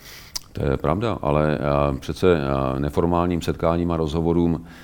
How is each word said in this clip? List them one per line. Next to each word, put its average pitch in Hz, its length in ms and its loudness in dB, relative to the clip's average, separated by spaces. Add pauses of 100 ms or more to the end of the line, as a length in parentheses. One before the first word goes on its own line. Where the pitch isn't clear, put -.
(520)
To 73 140 -4
je 67 120 2
pravda, 92 440 -2
ale, 76 380 2
eh, 71 400 0
přece, 85 380 2 (380)
eh, 67 40 -4
neformálním 85 640 0
setkáním 85 500 0
a 82 60 0
rozhovorům, 82 680 0 (180)